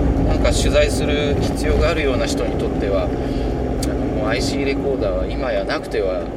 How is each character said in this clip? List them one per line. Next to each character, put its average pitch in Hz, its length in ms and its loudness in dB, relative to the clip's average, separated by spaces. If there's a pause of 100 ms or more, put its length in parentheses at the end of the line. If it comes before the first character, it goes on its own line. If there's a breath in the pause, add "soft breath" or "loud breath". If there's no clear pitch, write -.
(300)
な - 60 4
ん - 40 2
か 123 140 4
取 - 160 2
材 147 200 4
す - 140 -2
る - 380 0
必 - 260 0
要 - 100 2
が 151 120 4
あ 170 40 2
る 156 100 0
よ 135 100 2
う 123 40 2
な - 80 0
人 - 200 0
に 107 120 -2
と 117 100 0
っ - 20 0 (100)
て - 80 0
は、 95 160 0
あ 87 40 0 (800 loud breath)
の、 - 80 -2 (260)
も - 60 -2
う - 20 -
ア 117 60 0
イ 127 60 -2
シ 139 160 -2
ー 139 80 0
レ 139 100 0
コ 135 180 -2
ー 120 80 -2
ダ 101 80 0
ー - 20 -2
は 92 140 -2
今 123 260 -4
や 98 140 -2
な 131 160 -2
く - 80 -10
て 120 100 -2
は 92 220 0 (160)